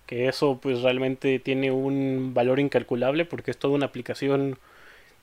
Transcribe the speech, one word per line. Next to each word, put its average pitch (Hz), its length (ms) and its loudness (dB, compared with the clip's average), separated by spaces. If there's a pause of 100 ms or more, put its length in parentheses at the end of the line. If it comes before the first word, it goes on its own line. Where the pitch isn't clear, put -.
que 123 220 -2
eso, 131 340 0
pues, 127 200 -2
realmente 131 580 2
tiene 135 320 0
un 131 640 0
valor 127 260 4
incalculable 135 640 0
porque - 260 -8
es - 60 -8
toda 139 180 0
una 143 120 0
aplicación 135 720 -2 (640)